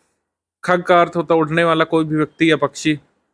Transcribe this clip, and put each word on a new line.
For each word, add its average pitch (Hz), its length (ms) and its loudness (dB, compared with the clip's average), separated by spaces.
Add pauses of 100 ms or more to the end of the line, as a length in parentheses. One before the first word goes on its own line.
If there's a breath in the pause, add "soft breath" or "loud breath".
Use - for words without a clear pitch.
(640)
खग 180 180 0
का 175 180 2
अर्थ 170 160 0
होता 170 180 -2
है 165 60 2
उड़ने 160 240 0
वाला 160 200 2
कोई 160 200 0
भी 156 120 -4
व्यक्ति 156 340 -2
या 156 60 2
पक्षी, 143 440 -4 (340)